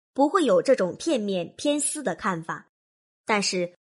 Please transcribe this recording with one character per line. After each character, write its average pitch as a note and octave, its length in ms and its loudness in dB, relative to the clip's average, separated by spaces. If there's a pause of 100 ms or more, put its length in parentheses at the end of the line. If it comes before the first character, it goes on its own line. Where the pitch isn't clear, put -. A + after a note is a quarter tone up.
(140)
不 C#4 140 4
会 F4+ 160 2
有 F#3+ 180 4
这 C4 140 4
种 F3+ 220 -2
片 D#4 220 -2
面 F#3+ 380 -4
偏 D4 220 0
私 D4 240 -6
的 G3 100 -2
看 F3 300 -4
法。 D#3+ 240 -10 (580)
但 G#3+ 160 0
是， F3+ 320 -4 (220)